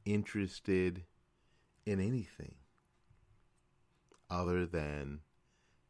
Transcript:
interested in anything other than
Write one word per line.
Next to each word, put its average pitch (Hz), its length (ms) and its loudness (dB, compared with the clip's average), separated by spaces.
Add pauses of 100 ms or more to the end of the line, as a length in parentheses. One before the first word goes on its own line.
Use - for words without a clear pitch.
interested 92 1000 2 (840)
in 98 140 0
anything 107 560 -4 (1700)
other 90 360 2
than 73 540 -4 (720)